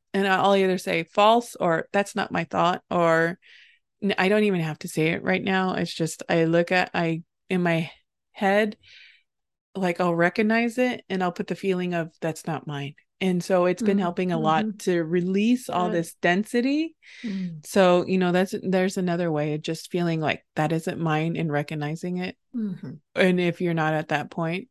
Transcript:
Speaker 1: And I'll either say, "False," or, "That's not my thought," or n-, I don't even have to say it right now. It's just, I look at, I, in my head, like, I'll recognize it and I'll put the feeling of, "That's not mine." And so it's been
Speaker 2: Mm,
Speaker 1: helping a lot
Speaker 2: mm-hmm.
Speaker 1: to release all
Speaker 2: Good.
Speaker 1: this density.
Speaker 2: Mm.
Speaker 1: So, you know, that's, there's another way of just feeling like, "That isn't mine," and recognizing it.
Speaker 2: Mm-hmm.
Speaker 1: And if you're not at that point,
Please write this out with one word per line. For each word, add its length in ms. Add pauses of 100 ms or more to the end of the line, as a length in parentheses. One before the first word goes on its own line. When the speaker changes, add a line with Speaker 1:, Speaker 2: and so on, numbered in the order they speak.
(140)
Speaker 1:
And 140
I'll 280
either 220
say, 260
"False," 560
or, 340
"That's 220
not 160
my 140
thought," 440
or 500 (640)
n-, 160
I 100
don't 160
even 180
have 180
to 80
say 200
it 160
right 200
now. 320
It's 180
just, 340
I 180
look 260
at, 220
I, 300 (260)
in 140
my 280 (400)
head, 460 (1000)
like, 240
I'll 160
recognize 640
it 320
and 140
I'll 80
put 160
the 80
feeling 380
of, 180 (100)
"That's 260
not 200
mine." 280 (260)
And 200
so 240
it's 160
been 160
Speaker 2:
Mm, 40
Speaker 1:
helping 320
a 60
lot 260
Speaker 2:
mm-hmm. 140
Speaker 1:
to 220
release 680
all 180
Speaker 2:
Good. 120
Speaker 1:
this 220
density. 760 (260)
Speaker 2:
Mm. 420
Speaker 1:
So, 400
you 120
know, 160
that's, 280
there's 360
another 340
way 220
of 80
just 280
feeling 300
like, 260 (100)
"That 180
isn't 260
mine," 380
and 140
recognizing 640
it. 200 (180)
Speaker 2:
Mm-hmm. 360 (240)
Speaker 1:
And 240
if 220
you're 120
not 200
at 160
that 200
point, 400